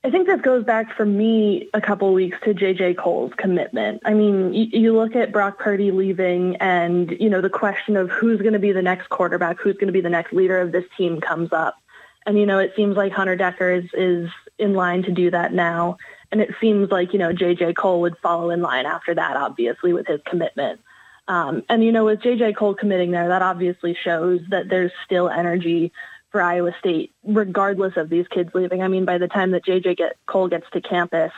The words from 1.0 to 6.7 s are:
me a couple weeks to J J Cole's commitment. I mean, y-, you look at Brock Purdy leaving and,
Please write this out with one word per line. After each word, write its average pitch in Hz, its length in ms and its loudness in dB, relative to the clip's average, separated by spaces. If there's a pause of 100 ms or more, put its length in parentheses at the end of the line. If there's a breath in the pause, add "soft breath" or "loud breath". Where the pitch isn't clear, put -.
me 208 680 2
a 214 60 2
couple 196 340 0
weeks 185 300 0
to 214 100 2
J 190 180 0
J 180 220 0
Cole's 170 420 -2
commitment. 127 680 -2
I 214 100 2
mean, 196 380 2
y-, 220 200 0
you 226 240 4
look 226 180 0
at 233 160 0
Brock 202 280 0
Purdy 202 320 0
leaving 185 680 0
and, 175 540 0 (100)